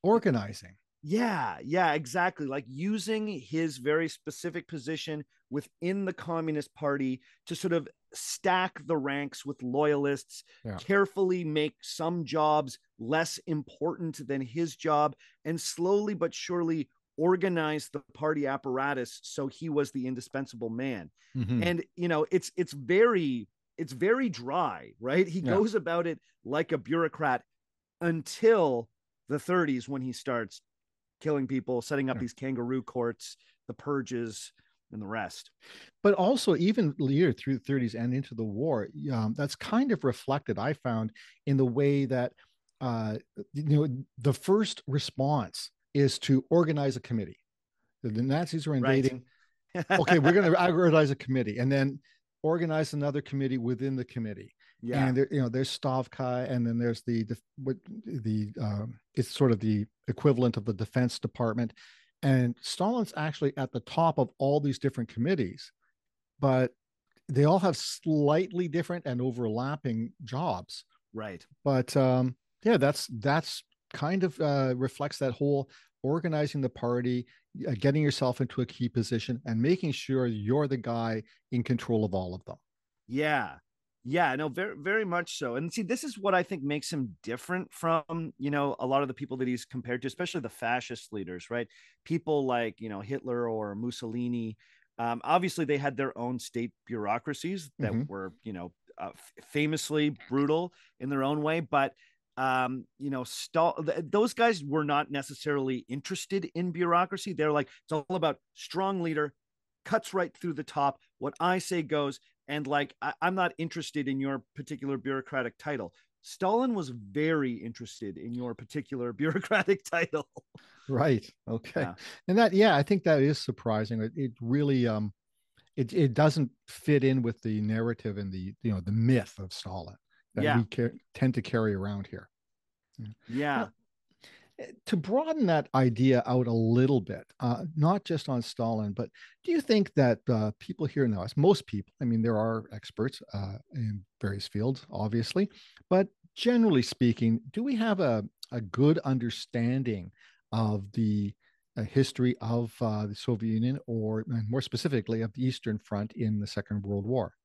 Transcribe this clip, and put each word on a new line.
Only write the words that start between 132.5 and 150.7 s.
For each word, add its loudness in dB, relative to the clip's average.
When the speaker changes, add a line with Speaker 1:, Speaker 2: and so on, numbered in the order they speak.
Speaker 1:
Yeah. -12
Speaker 2:
Yeah. 0
Speaker 1:
Now, -2
eh, -14
to 0
broaden 0
that 4
idea 4
out 2
a 0
little 4
bit, -10
uh, -2
not 2
just -4
on -2
Stalin, -2
but -6
do -2
you 2
think 2
that, 6
uh, 2
people -6
here 2
in 4
the -2
West, -4
most 4
people, -6
I -2
mean, 2
there 2
are 0
experts, -6
uh, -6
in -4
various -4
fields, -4
obviously, 0
but 4
generally 6
speaking, 2
do -4
we 0
have 2
a, 2
a -4
good 4
understanding -2
of 0